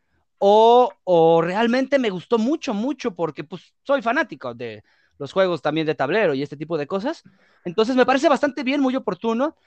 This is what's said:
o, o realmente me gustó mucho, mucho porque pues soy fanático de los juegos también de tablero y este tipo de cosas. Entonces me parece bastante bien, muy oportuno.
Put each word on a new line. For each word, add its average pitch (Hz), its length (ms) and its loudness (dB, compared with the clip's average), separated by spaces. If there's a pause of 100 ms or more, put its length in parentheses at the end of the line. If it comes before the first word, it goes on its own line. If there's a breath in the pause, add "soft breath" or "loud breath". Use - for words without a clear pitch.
(380)
o, 220 540 4 (120)
o 165 360 4
realmente 233 580 0
me 240 120 -2
gustó 185 260 -4
mucho, 240 380 -2
mucho 226 400 -6
porque 160 300 -6
pues - 280 -18 (100)
soy 269 200 -2
fanático 226 500 -4
de 117 320 -12 (320)
los 139 160 -12
juegos 180 300 0
también 151 240 -2
de 151 80 0
tablero 156 400 0
y 135 80 -4
este 147 160 -10
tipo 156 180 -6
de 147 100 -6
cosas. 202 360 -6 (420 soft breath)
Entonces 220 320 0
me 247 80 6
parece 269 240 2
bastante 285 340 0
bien, 269 200 0
muy 262 120 0
oportuno. 226 640 -4 (100)